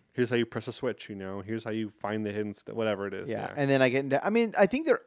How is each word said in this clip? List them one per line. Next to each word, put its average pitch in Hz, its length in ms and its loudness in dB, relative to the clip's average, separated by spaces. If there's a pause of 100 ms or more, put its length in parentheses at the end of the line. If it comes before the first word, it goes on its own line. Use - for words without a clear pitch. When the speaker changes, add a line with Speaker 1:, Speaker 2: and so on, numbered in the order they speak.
(140)
Speaker 1:
Here's 120 160 2
how 120 80 2
you 117 80 4
press - 240 -6
a - 40 -8
switch, - 360 -6
you 107 60 -10
know. 95 260 -8
Here's 110 240 -6
how 113 60 -6
you 110 180 -2
find 107 360 -4
the 104 60 -2
hidden 104 220 -4
st-, - 220 -12
whatever 107 300 0
it 95 80 -6
is. 95 160 -8
Speaker 2:
Yeah. 107 200 -4
Speaker 1:
Yeah. - 80 -12
Speaker 2:
And 143 120 2
then 135 120 6
I 131 80 6
get 135 160 0
into, 139 200 0
I 202 40 2
mean, 226 280 2
I 202 80 8
think 269 200 0
there - 220 4